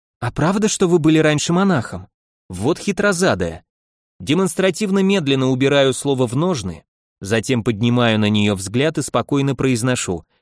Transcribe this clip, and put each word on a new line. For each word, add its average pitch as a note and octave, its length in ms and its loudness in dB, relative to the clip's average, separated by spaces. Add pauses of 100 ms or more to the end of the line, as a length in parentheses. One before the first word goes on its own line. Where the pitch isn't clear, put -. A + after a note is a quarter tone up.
(220)
«А A#2 100 -4
правда, G3+ 380 0
что - 180 0
вы E3+ 120 4
были D#3 180 4
раньше D3+ 340 2
монахом?» E3+ 560 0 (400)
Вот G2+ 320 -4
хитрозадая. E3+ 840 -2 (560)
Демонстративно F#3+ 800 0
медленно C#3 500 2
убираю C3+ 440 2
слово C3 320 0
в A2 100 -6
ножны, B2 500 -4 (340)
затем G#2+ 440 -2
поднимаю A#2 560 2
на G#2 100 2
нее G#2 260 2
взгляд A#2 420 -2
и D3+ 40 -2
спокойно C#3 540 -2
произношу: B2 720 -2 (160)